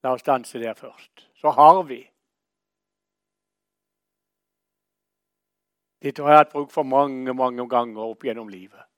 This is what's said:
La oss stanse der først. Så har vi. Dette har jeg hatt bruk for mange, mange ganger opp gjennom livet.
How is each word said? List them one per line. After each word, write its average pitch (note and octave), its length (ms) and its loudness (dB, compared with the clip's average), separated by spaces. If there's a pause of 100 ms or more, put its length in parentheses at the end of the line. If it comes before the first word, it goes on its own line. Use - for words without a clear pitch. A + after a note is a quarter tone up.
La B2+ 100 -2
oss A#2+ 80 -6
stanse B2+ 380 -4
der A2+ 180 -10
først. - 480 -20 (140)
Så D3 160 0
har D#3+ 320 8
vi. B2 160 -14 (4000)
Dette C#3 200 -8
har D3 120 4
jeg D3+ 80 8
hatt D3 100 -4
bruk C#3+ 180 -8
for D#3 120 -4
mange, C3 500 -2
mange B2 360 -4
ganger A#2+ 360 -4
opp A2+ 220 -12
gjennom A2 240 -10
livet. F#2+ 340 -20 (120)